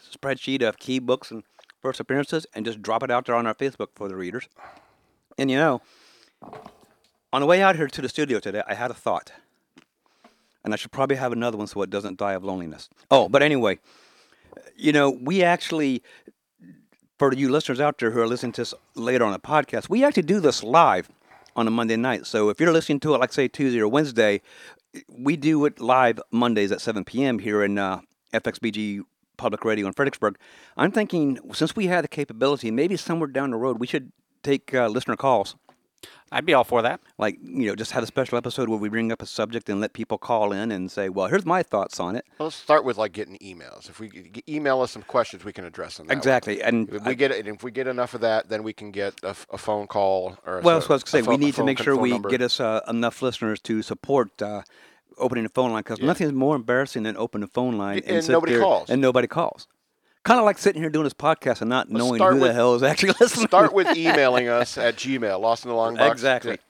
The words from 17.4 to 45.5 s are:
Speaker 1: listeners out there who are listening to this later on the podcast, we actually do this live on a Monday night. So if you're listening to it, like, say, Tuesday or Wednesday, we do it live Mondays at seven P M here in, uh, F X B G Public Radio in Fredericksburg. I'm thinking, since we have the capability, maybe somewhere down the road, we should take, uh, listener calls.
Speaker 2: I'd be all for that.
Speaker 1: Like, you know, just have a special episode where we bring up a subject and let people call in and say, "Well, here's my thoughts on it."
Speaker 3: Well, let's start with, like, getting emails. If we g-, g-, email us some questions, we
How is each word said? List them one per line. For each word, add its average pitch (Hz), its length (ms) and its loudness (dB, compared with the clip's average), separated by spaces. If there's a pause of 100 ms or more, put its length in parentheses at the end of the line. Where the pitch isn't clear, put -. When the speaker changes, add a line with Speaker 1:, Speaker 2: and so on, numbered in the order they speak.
Speaker 1:
listeners 135 300 0
out 147 180 0
there 113 140 0
who 120 80 0
are 113 80 4
listening 120 260 -4
to - 80 -6
this 117 120 -8 (200)
later 120 300 0
on 104 80 2
the 95 80 -6
podcast, 135 500 -2
we 233 140 2
actually 277 200 2
do 185 180 0
this 143 200 2
live 117 480 4 (460)
on 117 100 2
a 110 60 2
Monday 113 240 0
night. 117 300 -2
So 107 240 2
if 101 100 -4
you're 165 140 4
listening 156 260 2
to 156 160 2
it, 117 40 0
like, 123 120 2
say, 135 160 0
Tuesday 123 320 -2
or 107 80 2
Wednesday, 113 540 2 (680)
we 139 300 -2
do 147 280 2
it - 140 -2
live 120 400 2 (100)
Mondays 110 440 2
at 90 80 -2
seven 107 240 -4
P 123 180 -4
M 123 160 0
here 104 240 0
in, 101 140 0
uh, 95 240 -2 (320)
F 113 120 -2
X 113 140 -6
B 117 100 -4
G 104 320 -6 (360)
Public 104 260 -4
Radio 107 240 0
in 95 60 -6
Fredericksburg. 135 440 -2 (380)
I'm 175 160 2
thinking, 170 480 0 (140)
since 156 220 -2
we 202 120 -2
have 175 160 0
the 135 60 -8
capability, 131 600 -2
maybe 156 280 0
somewhere 165 320 -4
down 135 220 -4
the 117 60 -4
road, 120 220 -2
we 123 80 -4
should 143 240 -6 (320)
take, 139 300 -2
uh, 123 140 2
listener 113 280 -2
calls. 120 400 0 (760)
Speaker 2:
I'd 147 140 -2
be 165 80 4
all 127 100 6
for 117 200 2
that. 139 180 -2 (160)
Speaker 1:
Like, 104 240 -4
you - 260 -4
know, 101 80 -2
just 104 160 -8
have 120 120 -2
a - 40 -4
special 123 300 -2
episode 120 320 -4
where 110 80 0
we 104 100 -4
bring 113 240 -2
up 110 120 -6
a - 20 -14
subject 113 420 -6
and 101 140 -2
let 107 120 -4
people 110 260 -6
call 107 340 0
in 107 180 -4
and 92 200 -6
say, 98 180 -4
"Well, 95 160 -2
here's 175 200 0
my 175 180 0
thoughts - 360 -4
on 92 160 -4
it." - 80 -8 (140)
Speaker 3:
Well, 151 80 -6
let's 160 100 -8
start 147 300 2
with, 120 140 -2
like, 104 140 -2
getting 98 260 -10
emails. 87 500 -20
If - 100 -20
we 110 100 -14
g-, 90 220 -20
g-, 107 160 -16
email 147 340 0
us 123 100 -2
some 110 100 -16
questions, 104 420 -2
we 101 80 -10